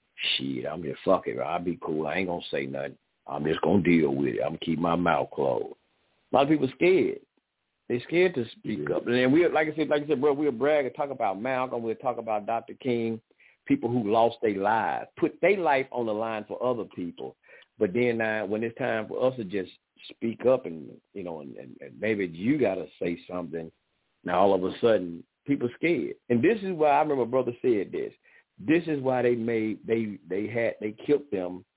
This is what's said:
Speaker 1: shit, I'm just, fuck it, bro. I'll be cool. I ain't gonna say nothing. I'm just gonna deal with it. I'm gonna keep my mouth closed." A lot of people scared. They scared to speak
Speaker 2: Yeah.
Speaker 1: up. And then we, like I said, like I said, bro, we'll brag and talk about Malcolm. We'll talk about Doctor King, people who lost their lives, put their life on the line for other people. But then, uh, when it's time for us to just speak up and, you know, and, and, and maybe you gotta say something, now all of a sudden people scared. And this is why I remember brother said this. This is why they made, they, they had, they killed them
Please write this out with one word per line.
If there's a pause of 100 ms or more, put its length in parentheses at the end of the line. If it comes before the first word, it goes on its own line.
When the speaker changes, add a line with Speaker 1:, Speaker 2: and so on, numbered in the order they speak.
(380)
Speaker 1:
shit,
I'm
just,
fuck
it,
bro.
I'll
be
cool.
I
ain't
gonna (100)
say
nothing. (300)
I'm
just
gonna
deal
with
it.
I'm
gonna
keep
my
mouth
closed." (560)
A
lot
of
people
scared. (680)
They
scared
to
speak (100)
Speaker 2:
Yeah.
Speaker 1:
up.
And
then
we,
like
I
said,
like
I
said,
bro,
we'll
brag
and
talk
about
Malcolm.
We'll
talk
about
Doctor
King, (460)
people
who
lost
their
lives, (100)
put
their
life
on
the
line
for
other (100)
people. (420)
But
then,
uh,
when
it's
time
for
us
to
just (400)
speak
up
and, (240)
you
know,
and,
and,
and
maybe
you
gotta (120)
say (100)
something, (520)
now
all
of
a
sudden (220)
people
scared. (140)
And
this
is
why
I
remember
brother
said
this. (460)
This
is
why
they
made,
they, (100)
they
had,
they (100)
killed
them (140)